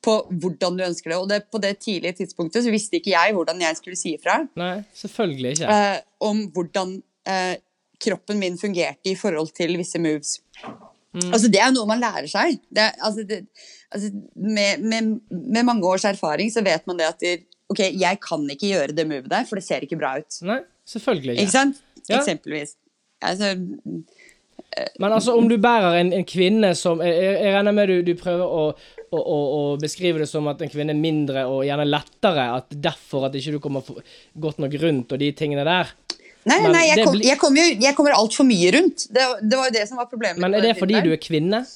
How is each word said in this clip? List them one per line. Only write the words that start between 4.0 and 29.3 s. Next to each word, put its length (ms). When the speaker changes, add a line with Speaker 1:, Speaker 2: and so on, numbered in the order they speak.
Speaker 1:
ifra. 400
Speaker 2:
Nei, 280
selvfølgelig 680
ikke. 80
Speaker 1:
Eh, 320
om 300
hvordan, 520
eh, 300
kroppen 380
min 200
fungerte 480
i 80
forhold 400
til 220
visse 240
moves. 400
Speaker 2:
Mm. 180
Speaker 1:
Altså, 180
det 100
er 120
jo 80
noe 60
man 140
lærer 280
seg. 320
Det 120
er, 100
altså, 240
det, 200
altså, 200
med, 460
med, 380
med 340
mange 200
års 200
erfaring 480
så 100
vet 240
man 120
det 80
at 120
det, 260
OK, 80
jeg 220
kan 300
ikke 180
gjøre 260
det 140
movet 220
der, 140
for 120
det 80
ser 160
ikke 180
bra 200
ut. 240
Speaker 2:
Nei, 180
selvfølgelig 460
ikke. 100
Speaker 1:
Ikke 80
sant? 260
Speaker 2:
Ja. 100
Speaker 1:
Eksempelvis. 560
Altså, 340
Speaker 2:
Men 120
altså, 260
om 100
du 80
bærer 460
en, 100
en 120
kvinne 520
som, 240
jeg, 160
jeg, 280
jeg 100
regner 180
med 160
du, 140
du 120
prøver 300
å, 200
å, 100
å, 180